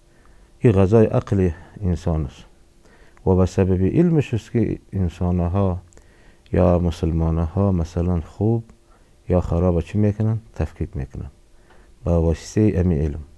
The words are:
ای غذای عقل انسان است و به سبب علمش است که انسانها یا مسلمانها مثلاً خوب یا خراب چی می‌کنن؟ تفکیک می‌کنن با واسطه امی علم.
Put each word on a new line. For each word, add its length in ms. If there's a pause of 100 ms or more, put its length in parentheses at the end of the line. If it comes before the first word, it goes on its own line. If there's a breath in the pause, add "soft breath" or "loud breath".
(580 soft breath)
ای 140
غذای 340
عقل 440 (300 loud breath)
انسان 440
است 200 (840 soft breath)
و 80
به 120
سبب 360
علمش 520
است 160
که 280 (140)
انسانها 840 (720 soft breath)
یا 260
مسلمانها 920
مثلاً 480
خوب 440 (640 soft breath)
یا 120
خراب 400
چی 180
می‌کنن؟ 400 (160)
تفکیک 420
می‌کنن 340 (760 soft breath)
با 180
واسطه 520
امی 240
علم. 200 (200)